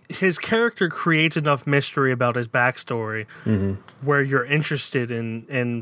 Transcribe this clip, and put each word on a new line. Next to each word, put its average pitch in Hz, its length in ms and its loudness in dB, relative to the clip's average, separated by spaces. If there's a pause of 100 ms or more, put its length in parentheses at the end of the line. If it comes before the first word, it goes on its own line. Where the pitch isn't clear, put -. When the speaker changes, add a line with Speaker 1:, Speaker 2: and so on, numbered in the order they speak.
Speaker 1:
his 185 280 0
character 226 520 0
creates 160 460 2
enough 143 300 0
mystery 139 460 2
about 120 240 0
his 120 120 -2
backstory 113 760 -2 (200)
Speaker 2:
Mm-hmm. 98 280 2 (320)
Speaker 1:
where 143 160 4
you're 135 240 2
interested 139 640 0
in, 117 400 -6
in 120 320 -2